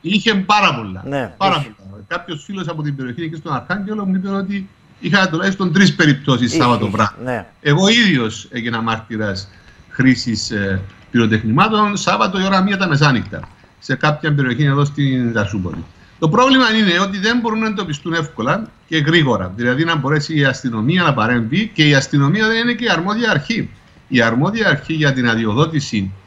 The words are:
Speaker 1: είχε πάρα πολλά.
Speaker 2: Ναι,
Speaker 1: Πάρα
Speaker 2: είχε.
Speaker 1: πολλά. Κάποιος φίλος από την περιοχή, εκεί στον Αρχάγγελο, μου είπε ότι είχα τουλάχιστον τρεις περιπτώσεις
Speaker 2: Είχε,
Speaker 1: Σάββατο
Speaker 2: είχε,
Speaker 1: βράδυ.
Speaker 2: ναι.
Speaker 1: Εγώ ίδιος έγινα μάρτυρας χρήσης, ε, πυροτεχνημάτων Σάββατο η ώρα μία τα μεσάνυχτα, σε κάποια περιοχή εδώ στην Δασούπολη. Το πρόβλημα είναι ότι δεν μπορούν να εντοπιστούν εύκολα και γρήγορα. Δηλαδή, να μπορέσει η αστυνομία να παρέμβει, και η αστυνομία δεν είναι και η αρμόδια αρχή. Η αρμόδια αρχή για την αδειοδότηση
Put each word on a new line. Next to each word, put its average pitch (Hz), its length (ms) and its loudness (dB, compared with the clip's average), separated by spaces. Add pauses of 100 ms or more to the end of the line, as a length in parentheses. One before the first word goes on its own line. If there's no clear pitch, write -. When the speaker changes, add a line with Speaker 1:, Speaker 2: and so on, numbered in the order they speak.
Speaker 1:
είχε 208 340 0
πάρα 196 400 2
πολλά. 98 320 -8
Speaker 2:
Ναι, 139 300 -4
Speaker 1:
Πάρα 190 240 2
Speaker 2:
είχε. 123 160 -8
Speaker 1:
πολλά. 98 300 -20
Κάποιος 170 380 -8
φίλος 190 240 -8
από 160 140 -6
την 147 140 -4
περιοχή, 131 260 -8
εκεί 165 140 -8
στον 156 180 -8
Αρχάγγελο, 202 520 -6
μου 190 80 0
είπε 190 140 -4
ότι 196 400 -6 (320)
είχα 190 280 2
τουλάχιστον 185 440 -2
τρεις 175 220 4
περιπτώσεις 135 580 2
Speaker 2:
Είχε, 156 100 2
Speaker 1:
Σάββατο 120 240 2
Speaker 2:
είχε, 98 100 -4
Speaker 1:
βράδυ. 107 280 -2
Speaker 2:
ναι. 120 220 -6 (140)
Speaker 1:
Εγώ 156 280 4
ίδιος 175 640 2
έγινα 117 320 -4
μάρτυρας 110 680 -4 (400)
χρήσης, 123 600 0
ε, 98 300 -2 (300)
πυροτεχνημάτων 143 880 2
Σάββατο 196 440 -2
η 190 40 0
ώρα 190 180 2
μία 196 140 0
τα 185 120 -2
μεσάνυχτα, 131 600 0 (300)
σε - 160 -4
κάποια 151 400 -2
περιοχή 131 300 0
εδώ 143 200 2
στην 135 480 -2
Δασούπολη. 95 520 -4 (340)
Το 160 100 0
πρόβλημα 262 360 4 (100)
είναι 190 260 2
ότι 196 180 -2
δεν 226 200 0
μπορούν 220 200 -2
να 220 80 -2
εντοπιστούν 180 460 -4
εύκολα 165 540 -2 (220)
και 160 100 -2
γρήγορα. 139 580 2
Δηλαδή, 123 280 0
να 170 120 0
μπορέσει 147 420 0
η 143 60 4
αστυνομία 131 580 0
να 151 120 2
παρέμβει, 120 600 0
και 151 140 4
η 147 60 6
αστυνομία 147 540 2
δεν 226 100 2
είναι 240 140 0
και 233 120 -4
η 233 60 0
αρμόδια 208 400 0
αρχή. 180 400 -2 (380)
Η 120 140 2
αρμόδια 175 460 2
αρχή 151 240 -2
για 151 200 2
την 127 160 0
αδειοδότηση 113 840 0 (140)